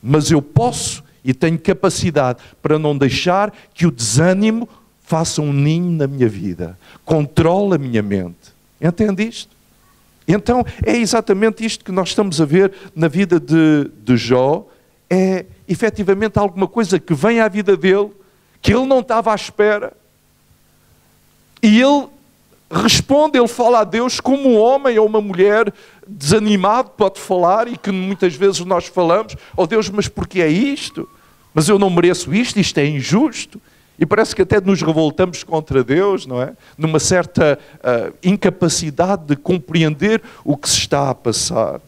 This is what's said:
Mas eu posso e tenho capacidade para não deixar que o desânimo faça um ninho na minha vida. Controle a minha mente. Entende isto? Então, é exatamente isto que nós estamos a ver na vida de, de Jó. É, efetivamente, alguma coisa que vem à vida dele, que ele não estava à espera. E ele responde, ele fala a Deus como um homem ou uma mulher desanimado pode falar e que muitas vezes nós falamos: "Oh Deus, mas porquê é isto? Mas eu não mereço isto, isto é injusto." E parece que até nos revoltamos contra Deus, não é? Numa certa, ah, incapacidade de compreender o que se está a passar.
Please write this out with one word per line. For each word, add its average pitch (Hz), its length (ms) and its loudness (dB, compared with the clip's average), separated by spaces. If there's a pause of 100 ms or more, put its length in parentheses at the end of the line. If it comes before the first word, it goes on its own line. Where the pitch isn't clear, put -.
Mas 143 280 0
eu 156 100 4
posso - 640 -4 (180)
e 127 120 -2
tenho 165 240 -2
capacidade 151 800 -2 (240)
para 151 160 0
não 151 180 -2
deixar 175 560 0 (220)
que 175 120 0
o 165 40 4
desânimo 185 760 0 (440)
faça 160 320 -2
um 147 100 -2
ninho 156 380 0
na 156 160 -2
minha 135 220 0
vida. 87 500 -8 (260)
Controle 165 720 0
a 156 40 0
minha 123 220 -2
mente. 98 540 -6 (260)
Entende 190 460 -2
isto? - 300 -16 (720)
Então, 220 360 0 (220)
é 220 100 0
exatamente 220 720 0
isto - 180 -8
que - 60 -12
nós 185 200 -4
estamos 190 300 -2
a 160 40 4
ver 185 280 2 (220)
na 160 140 0
vida 175 320 0
de, 151 500 2 (140)
de 123 120 2
Jó. 127 520 0 (420)
É, 190 360 0 (220)
efetivamente, 202 680 -2
alguma 196 300 -2
coisa 190 320 -2
que - 120 -4
vem 208 280 0
à 220 80 2
vida 196 280 0
dele, 196 360 0 (500)
que - 100 2
ele 254 140 0
não 269 140 2
estava 226 320 -2
à - 20 2
espera. 208 580 -2 (1700)
E 214 200 6
ele 277 260 4 (640)
responde, 277 680 2
ele 240 120 4
fala 240 320 2
a 214 40 2
Deus 233 360 -4
como 277 280 0
um 233 80 4
homem 254 400 2
ou 214 120 4
uma 214 120 0
mulher 208 540 0 (320)
desanimado 202 840 0
pode 196 280 -2
falar 185 480 0
e 240 100 -10
que - 140 -8
muitas 185 460 -2
vezes 180 240 0
nós 175 260 -2
falamos: 185 480 -2 (220)
"Oh 185 100 0
Deus, 202 240 0
mas 208 160 -4
porquê - 340 -6
é 160 80 2
isto? 254 600 -4 (440)
Mas 156 160 2
eu 202 120 4
não 196 100 2
mereço 175 420 2
isto, 214 280 -2
isto - 180 -2
é 143 80 0
injusto." 151 760 -2 (400)
E 165 60 0
parece 208 280 0
que - 60 -4
até 190 220 2
nos 185 180 0
revoltamos 160 640 -2
contra 147 400 -2
Deus, 185 400 0
não 127 160 -8
é? 143 140 -6 (240)
Numa 156 200 0
certa, 165 600 0 (260)
ah, 117 260 -2 (120)
incapacidade 175 1040 -2
de 147 100 0
compreender 170 840 -2 (200)
o 143 140 -2
que - 140 -8
se - 80 0
está 143 320 -2
a 123 40 -2
passar. 104 720 -4